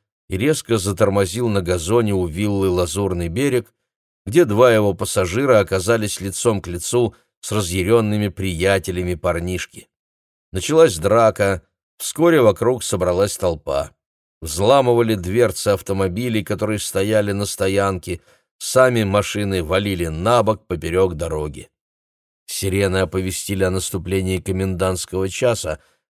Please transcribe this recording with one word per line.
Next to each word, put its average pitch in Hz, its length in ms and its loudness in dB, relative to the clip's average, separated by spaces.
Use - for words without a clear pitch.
и - 80 -6
резко 117 420 0
затормозил 98 720 0
на 98 140 0
газоне 92 520 0
у 90 120 0
виллы 98 420 -2
«Лазурный 90 600 -2
берег», 123 440 -2
где 165 180 4
два 117 280 6
его 104 220 4
пассажира 104 640 2
оказались 101 600 0
лицом 98 400 -2
к - 80 -12
лицу 104 460 -2
с - 120 -10
разъяренными 104 760 0
приятелями 90 840 -2
парнишки. 87 760 -6
Началась 139 460 4
драка, 101 640 2
вскоре 160 460 2
вокруг 113 400 2
собралась 90 540 0
толпа. 73 560 -4
Взламывали 117 720 2
дверцы 101 540 -2
автомобилей, 98 720 -2
которые 104 360 -4
стояли 104 540 0
на 101 140 -2
стоянке, 95 720 -2
сами 127 460 4
машины 98 580 0
валили 92 440 0
на 95 360 2
бок 107 240 -2
поперек 87 480 0
дороги. 76 540 -8
Сирены 95 520 -2
оповестили 95 680 -2
о 92 60 2
наступлении 92 680 -4
комендантского 92 880 -4
часа, 95 520 -2